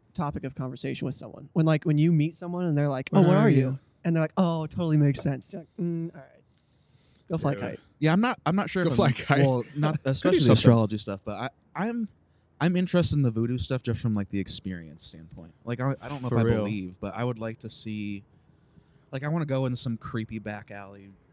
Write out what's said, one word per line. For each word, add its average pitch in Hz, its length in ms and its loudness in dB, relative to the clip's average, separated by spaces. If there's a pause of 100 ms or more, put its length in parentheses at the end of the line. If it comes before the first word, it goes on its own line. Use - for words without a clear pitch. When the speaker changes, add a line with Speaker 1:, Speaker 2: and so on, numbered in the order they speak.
(140)
Speaker 1:
topic 147 300 -6
of 135 100 -10
conversation 135 520 -8
with 131 80 -6
someone. - 380 -16
When, 160 140 2
like, 156 180 2
when 151 140 2
you 160 140 4
meet 160 240 2
someone 175 280 -6
and 160 120 0
they're 147 120 2
like, 131 240 -6
"Oh, - 80 6
what 175 80 8
Speaker 2:
What 185 80 6
are 202 60 6
Speaker 1:
are 220 80 6
Speaker 2:
you? 135 80 6
Speaker 1:
you?" 131 200 2 (260)
And 165 120 2
they're 160 60 2
like, 156 160 -2
"Oh, 165 280 0
totally 160 300 0
makes 143 240 4
sense." - 320 -4
You're 170 100 -12
like, 147 60 -20 (100)
"Mm, 170 360 -4
all 160 60 -18
right. 131 220 -20 (880)
Go 165 80 0
fly 143 140 0
Speaker 2:
Dude. 196 80 -6
Speaker 1:
kite." - 200 -8 (180)
Speaker 3:
Yeah, 156 160 2
I'm 196 80 4
not, 240 240 -2
I'm 165 100 2
not 202 140 -2
sure 185 140 0
Speaker 2:
Go 170 60 2
Speaker 3:
if 143 60 0
Speaker 2:
fly 180 120 6
Speaker 3:
I'm, 135 60 4
Speaker 2:
kite. - 320 2
Speaker 3:
well, 127 240 2
Speaker 2:
<laughs> - 60 -20
Speaker 3:
not 151 200 0
Speaker 2:
Could - 80 -14
do 131 60 2
Speaker 3:
especially 185 280 2
the 156 60 4
Speaker 2:
something. 120 140 8
Speaker 3:
astrology 113 400 6
stuff, 98 280 -8
but 104 60 -6 (440)
I, 185 120 -2
I'm, 233 200 -4 (520)
I'm 175 140 2
interested 175 420 2
in 147 60 4
the 123 80 2
voodoo 120 280 -2
stuff 127 240 -4
just 117 180 -4
from, 113 140 0
like, 101 160 -4
the 101 100 -2
experience 85 640 -8
standpoint. 82 500 -18 (140)
Like, 120 160 -6
I, 135 200 -2
I 117 60 -12
don't 135 140 -8
know 123 80 -6
Speaker 2:
For 120 80 0
Speaker 3:
if - 20 2
I 113 40 2
Speaker 2:
real. 117 200 4
Speaker 3:
believe, 95 360 -6
but 98 140 -8
I 107 80 -8
would 123 160 -4
like 113 220 -8
to 113 100 -14
see, 104 540 -8 (880)
like, 135 120 -8
I 147 40 -4
wanna 160 160 -2
go 131 220 -2
in 127 100 -4
some 117 220 -6
creepy 110 400 -8
back 104 320 -12
alley 101 400 -18 (220)